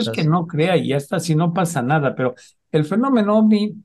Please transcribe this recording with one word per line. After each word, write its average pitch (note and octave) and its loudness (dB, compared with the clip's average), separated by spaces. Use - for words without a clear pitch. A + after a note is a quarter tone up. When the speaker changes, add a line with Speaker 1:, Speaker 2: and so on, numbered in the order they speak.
Speaker 1:
planetas. A3+ -4
Speaker 2:
que F3 -2
no E3+ 0
crea E3+ 0
y B2 -2
ya C3+ 0
está, C#3+ -4
si E3 -2
no E3+ 0
pasa E3+ -2
nada, C#3 0
pero B2+ -2
el D3+ 0
fenómeno G#3+ 0
OVNI, G#3+ 2